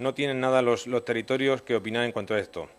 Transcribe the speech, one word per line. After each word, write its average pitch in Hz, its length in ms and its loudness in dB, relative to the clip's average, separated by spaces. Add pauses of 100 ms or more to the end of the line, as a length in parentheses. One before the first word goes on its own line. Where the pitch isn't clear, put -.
No 131 120 0
tienen 135 280 -2
nada 131 200 4
los, 120 280 2
los 123 160 0
territorios 131 580 0
que 120 140 0
opinar 110 280 -2
en 120 60 -2
cuanto 110 240 -4
a 104 60 2
esto. 87 280 -8 (100)